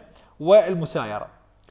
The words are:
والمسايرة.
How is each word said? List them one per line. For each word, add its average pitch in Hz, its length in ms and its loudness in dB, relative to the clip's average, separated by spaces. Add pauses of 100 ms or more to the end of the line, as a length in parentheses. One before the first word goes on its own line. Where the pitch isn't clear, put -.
(400)
والمسايرة. 165 880 0 (420)